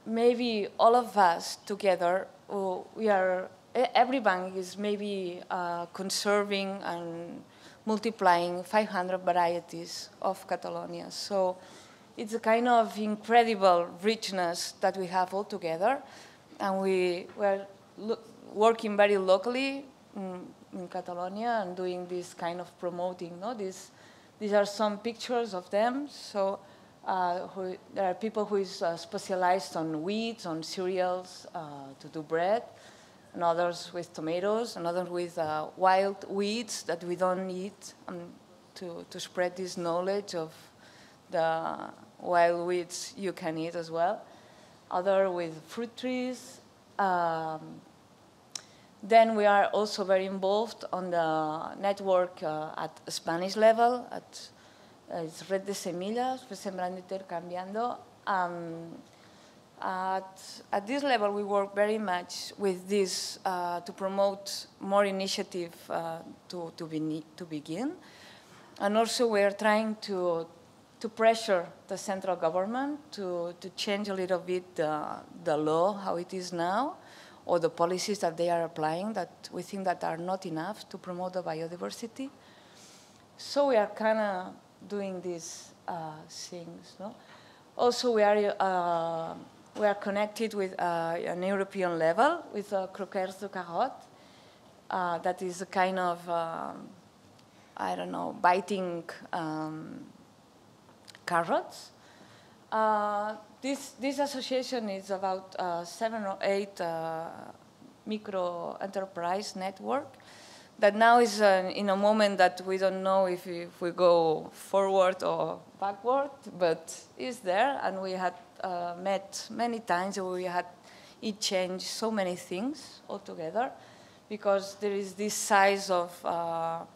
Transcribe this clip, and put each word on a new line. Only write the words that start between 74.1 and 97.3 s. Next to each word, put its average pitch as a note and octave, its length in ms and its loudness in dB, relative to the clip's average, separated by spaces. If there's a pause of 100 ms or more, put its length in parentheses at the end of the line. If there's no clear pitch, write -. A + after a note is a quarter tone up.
little F#3 240 0
bit F3+ 360 -4
the, D3+ 300 0 (380)
the E3 120 2
law, D#3+ 380 4
how F#3+ 220 -4
it F3 180 -6
is F3+ 180 -8
now, G3 440 0 (500)
or F3 140 2
the E3 100 2
policies F#3 480 0
that E3+ 200 -2
they E3+ 120 2
are E3+ 140 2
applying D#3+ 500 -2
that F3+ 380 -8
we F3+ 100 -8
think F#3+ 220 -8
that F3+ 200 0
are E3 140 -2
not F#3 300 -4
enough E3+ 420 -6
to - 80 -12
promote F3+ 360 -6
the F3+ 100 -4
biodiversity. F3 840 -8 (1120)
So - 300 2
we C4 80 4
are G#3 100 6
kinda G#3 680 -2 (380)
doing G3 320 -6
these, E3+ 500 -10 (160)
uh, D#3+ 260 -8 (140)
things, F3 720 -14
no? G3 140 -12 (640)
Also, A#3+ 340 4
we A3 120 6
are, G#3 360 6
uh, E3+ 760 0 (420)
we G#3 80 2
are G3+ 80 6
connected G#3 600 -2
with, F#3+ 240 -2
uh, E3+ 440 0
an F3 200 -2
European F#3+ 560 0
level A#3 520 4
with, G#3 220 -6
uh, F#3+ 140 0
Croqueurs F#3+ 480 -6
de G#3 120 -10
Carottes. F#3 600 -4 (800)
Uh, F3 300 0
that F3+ 240 0
is F3+ 180 -6
a F#3+ 60 -6
kind F#3+ 320 2
of, F3 280 0
um, E3 600 -4 (880)